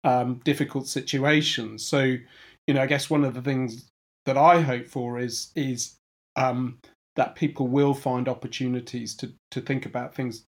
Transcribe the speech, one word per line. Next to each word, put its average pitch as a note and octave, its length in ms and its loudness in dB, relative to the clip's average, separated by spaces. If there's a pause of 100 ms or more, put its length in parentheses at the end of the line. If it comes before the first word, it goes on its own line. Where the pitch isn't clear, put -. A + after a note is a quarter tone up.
um, B2 400 2
difficult C#3+ 440 -2
situations. C3+ 1000 0
So, C3+ 300 2 (500)
you C#3+ 60 4
know, C3+ 80 4
I C#3 40 4
guess C#3 240 0
one D3 140 4
of C3 100 0
the B2+ 80 -8
things B2+ 460 -4 (400)
that C3+ 100 2
I E3 240 8
hope B2+ 260 0
for A#2+ 300 -6
is, B2 380 -6
is, C3 400 -4 (400)
um, B2+ 440 -2 (360)
that B2 200 0
people C#3+ 320 -2
will C#3 260 4
find B2+ 340 -2
opportunities B2 880 -6
to, - 180 -12 (180)
to B2+ 100 -6
think C3+ 240 -4
about B2 280 -8
things B2 380 -6